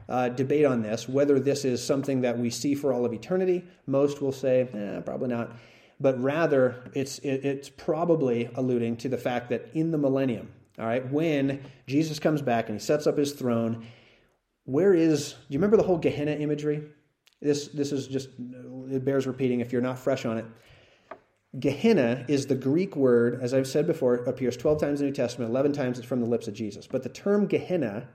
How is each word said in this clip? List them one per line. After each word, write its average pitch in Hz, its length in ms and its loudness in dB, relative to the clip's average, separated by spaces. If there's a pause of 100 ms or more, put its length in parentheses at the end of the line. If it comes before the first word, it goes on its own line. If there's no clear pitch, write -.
uh, 123 220 0
debate 139 340 2
on 127 180 4
this, 110 260 -4
whether 139 300 4
this 131 260 0
is 123 200 0
something 135 380 0
that 120 160 0
we 120 120 0
see 143 240 -2
for 143 180 0
all 123 120 0
of 113 80 0
eternity. 180 520 0 (220)
Most 143 340 2
will 135 120 0
say, 127 300 2
"Eh, 101 400 -6
probably 123 260 -6
not." 117 240 -4 (480)
But 131 200 2
rather, 139 600 2 (120)
it's, 135 260 -4
it, 139 240 -4
it's 139 240 -4
probably 151 840 0
alluding 120 440 -2
to 135 100 -6
the 123 100 -2
fact 120 320 -4
that - 240 -4
in 160 180 0
the 151 60 -2
millennium, 135 500 0 (320)
all 113 60 -4
right, 127 260 -2
when 143 480 0 (260)
Jesus 151 320 0
comes 156 240 0
back 117 260 0
and 104 120 -6
he - 40 -12
sets 151 220 0
up 143 100 2
his 143 160 0
throne, 117 540 -2 (800)
where 170 300 4
is, 160 380 2
do - 60 -20 (120)
you 139 80 -2
remember 208 180 4
the 170 80 4
whole 180 140 2
Gehenna 147 340 0
imagery? 147 500 -2 (580)
This, 143 280 0
this 143 240 -4
is 127 160 -4
just, 131 220 -6 (600)
it 135 140 -2
bears 135 220 2
repeating 127 340 0
if 120 100 -4
you're 123 120 2
not 123 160 -2
fresh 131 260 0
on 113 140 -2
it. 113 80 -8 (1120)
Gehenna 135 720 2
is 139 180 2
the 135 80 2
Greek 151 420 0
word, 120 440 4
as 127 140 -2
I've 135 120 2
said 151 200 0
before, 127 300 2
it 123 120 -4
appears 123 300 -2
twelve 151 200 2
times 143 220 0
in 143 60 2
the 135 40 0
New 139 60 -6
Testament, 117 340 -2
eleven 139 220 2
times 127 260 -2
it's 117 80 -12
from 127 140 -2
the 117 60 0
lips 113 220 0
of 104 60 -8
Jesus. 107 320 -8
But 127 160 -4
the - 60 -8
term 202 380 0
Gehenna, 135 680 -2